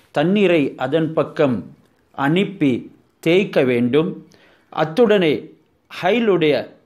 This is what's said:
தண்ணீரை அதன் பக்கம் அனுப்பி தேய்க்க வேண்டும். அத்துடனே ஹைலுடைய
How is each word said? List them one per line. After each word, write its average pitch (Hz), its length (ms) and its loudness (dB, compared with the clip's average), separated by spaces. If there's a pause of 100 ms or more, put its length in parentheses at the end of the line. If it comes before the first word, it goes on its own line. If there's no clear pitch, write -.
(120)
தண்ணீரை 170 680 0
அதன் 160 360 -2
பக்கம் 143 640 -2 (360)
அனுப்பி 151 800 -2 (280)
தேய்க்க 175 440 2
வேண்டும். 123 640 0 (480)
அத்துடனே 160 760 0 (520)
ஹைலுடைய 175 640 2 (180)